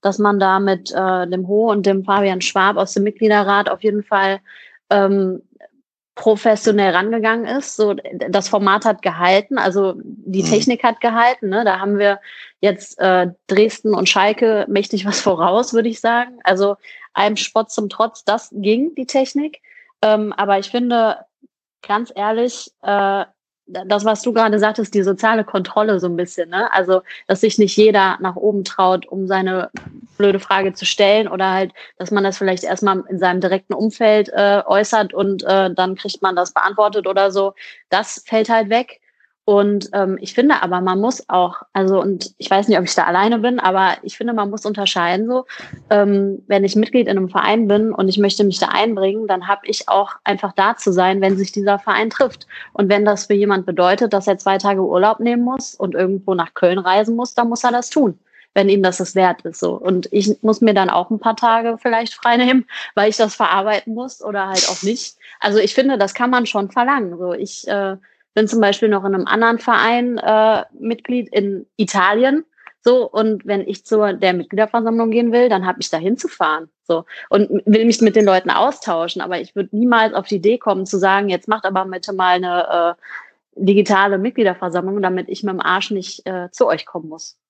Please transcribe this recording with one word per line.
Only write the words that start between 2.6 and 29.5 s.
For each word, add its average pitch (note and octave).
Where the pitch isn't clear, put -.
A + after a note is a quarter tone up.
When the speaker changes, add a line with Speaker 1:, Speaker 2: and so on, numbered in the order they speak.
Speaker 1:
aus G3
dem G3
Mitgliederrat G#3
auf -
jeden G#3
Fall, G3
ähm, G3
professionell G#3
rangegangen A3
ist. C4+
So, G#3
d-, -
das F#3+
Format G3+
hat G#3+
gehalten, F#3
also F#3+
die F#3+
Speaker 2:
Mhm. E3
Speaker 1:
Technik A3+
hat A#3
gehalten, A#3
ne? G#3+
Da F#3
haben G3+
wir G3+
jetzt, G3
äh, F#3
Dresden G#3+
und F#3+
Schalke G#3+
mächtig G3+
was G3+
voraus, F#3
würde A3+
ich A3
sagen. A#3+
Also G3
allem G#3+
Spott -
zum G#3
Trotz, -
das A3
ging, A#3
die B3+
Technik. C#4
Ähm, G#3+
aber G3
ich G3
finde, A#3+
ganz A3
ehrlich, A3
äh, G3
das, F#3+
was G#3+
du A#3+
gerade G#3+
sagtest, G#3+
die G3+
soziale G#3+
Kontrolle G3+
so F3+
ein E3+
bisschen, F3
ne? G3
Also, F#3
dass F#3+
sich A3
nicht G3+
jeder G3+
nach F#3
oben G3+
traut, F#3
um F#3+
seine F#3+